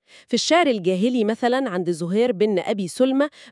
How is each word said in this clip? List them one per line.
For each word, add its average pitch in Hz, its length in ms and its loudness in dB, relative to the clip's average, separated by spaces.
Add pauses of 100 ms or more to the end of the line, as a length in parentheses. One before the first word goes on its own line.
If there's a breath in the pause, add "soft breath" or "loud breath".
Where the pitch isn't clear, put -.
(280 soft breath)
في - 60 -4
الشعر 320 320 2
الجاهلي 214 580 0
مثلًا 240 460 0
عند 180 200 -4
زهير 180 420 0
بن 202 260 0
أبي 196 300 -4
سلمى 262 400 0 (240 loud breath)